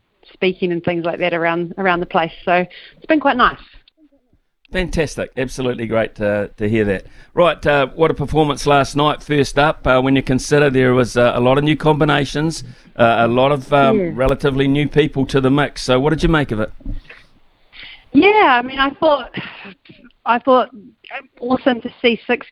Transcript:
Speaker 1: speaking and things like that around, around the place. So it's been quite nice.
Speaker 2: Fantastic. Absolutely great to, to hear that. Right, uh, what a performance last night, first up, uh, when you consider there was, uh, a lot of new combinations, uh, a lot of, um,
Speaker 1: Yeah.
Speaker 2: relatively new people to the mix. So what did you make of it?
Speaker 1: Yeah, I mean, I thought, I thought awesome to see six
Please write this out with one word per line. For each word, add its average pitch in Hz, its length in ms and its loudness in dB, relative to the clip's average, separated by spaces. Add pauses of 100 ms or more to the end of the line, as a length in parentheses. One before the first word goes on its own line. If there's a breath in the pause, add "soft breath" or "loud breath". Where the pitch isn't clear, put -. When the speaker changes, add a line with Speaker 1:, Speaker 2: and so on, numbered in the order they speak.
(320)
Speaker 1:
speaking 190 380 -4
and 170 140 -4
things 170 200 -2
like 170 140 -4
that 175 160 -2
around, 170 420 -2
around 185 220 0
the 175 80 -6
place. 165 260 -2 (120)
So 180 200 0 (320 loud breath)
it's - 100 -20
been 320 120 2
quite 269 180 0
nice. 190 220 0 (1120)
Speaker 2:
Fantastic. 160 640 -4
Absolutely 123 520 -4
great 110 280 -2
to, 104 400 -2
to 104 120 -4
hear 110 160 2
that. 95 220 -4 (280 soft breath)
Right, 160 320 0
uh, 143 220 2
what 160 240 0
a - 20 -8
performance 143 500 -2
last 143 300 2
night, 147 300 0
first 143 340 -2
up, 151 260 0
uh, 127 160 4
when 135 140 2
you 131 80 2
consider 143 480 0
there 127 240 2
was, 123 220 0
uh, 120 180 4
a 120 60 0
lot 131 180 4
of 147 60 0
new 151 120 2
combinations, 147 840 0 (320 loud breath)
uh, 117 240 2
a 117 100 2
lot 127 220 2
of, 143 220 -4
um, 139 260 4
Speaker 1:
Yeah. 170 160 -2
Speaker 2:
relatively 135 540 0
new 143 200 0
people 139 380 0
to 139 140 0
the 131 100 2
mix. 139 320 0
So 127 160 2
what 143 120 0
did 156 120 0
you 170 60 2
make 151 240 0
of 107 80 -4
it? - 100 -4 (1400 loud breath)
Speaker 1:
Yeah, 339 480 4
I - 20 -2
mean, 254 160 -8
I 277 120 0
thought, 285 440 -2 (880 loud breath)
I 240 140 0
thought 247 320 0 (680)
awesome 247 400 -2
to 240 200 -12
see 233 260 0
six 233 260 -4